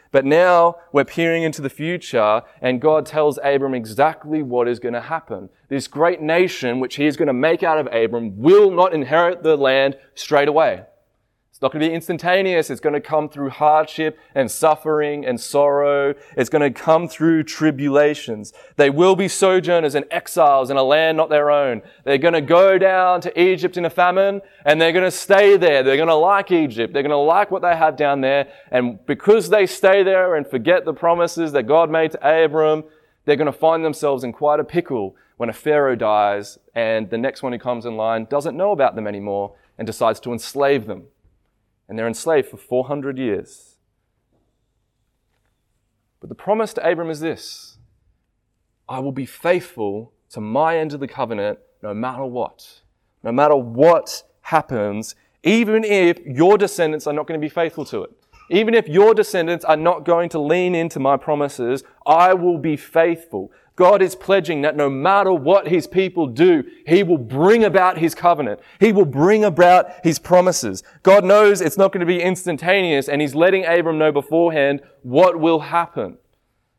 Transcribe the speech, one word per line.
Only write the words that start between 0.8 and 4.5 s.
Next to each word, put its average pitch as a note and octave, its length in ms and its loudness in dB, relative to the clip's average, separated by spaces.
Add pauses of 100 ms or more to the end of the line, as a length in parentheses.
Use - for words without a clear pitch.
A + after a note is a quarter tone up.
we're C#3+ 100 2
peering E3 400 -2
into D#3 180 -6
the C#3 80 -6
future, B2 720 -2 (200)
and B2+ 180 -2
God D#3 260 2
tells D3 380 -2
Abram C#3 300 0
exactly D3 680 -4
what B2 280 -2